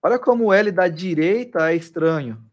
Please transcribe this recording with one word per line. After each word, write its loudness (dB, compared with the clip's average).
Olha 0
como 0
o 4
L 2
da 2
direita -2
é 0
estranho. -4